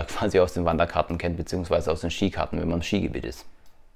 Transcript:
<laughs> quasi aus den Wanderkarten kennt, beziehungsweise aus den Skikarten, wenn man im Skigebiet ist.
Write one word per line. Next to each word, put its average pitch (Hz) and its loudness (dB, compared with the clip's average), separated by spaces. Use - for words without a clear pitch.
<laughs> - -
quasi 95 2
aus 90 4
den 90 0
Wanderkarten 82 2
kennt, 87 -2
beziehungsweise 85 0
aus 82 0
den 85 -2
Skikarten, 82 0
wenn 82 0
man 85 2
im 85 -2
Skigebiet - -2
ist. - -10